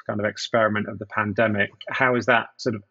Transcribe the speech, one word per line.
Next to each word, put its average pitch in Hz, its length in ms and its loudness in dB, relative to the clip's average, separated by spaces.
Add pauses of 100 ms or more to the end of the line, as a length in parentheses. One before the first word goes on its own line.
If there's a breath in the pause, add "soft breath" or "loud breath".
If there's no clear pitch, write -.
kind 107 140 -4
of 104 40 0
experiment 107 600 0
of 107 100 -10
the 101 100 -12
pandemic. 104 640 0 (180)
How 127 260 2
has 113 120 -2
that 117 280 4
sort 117 200 -4
of 101 160 -10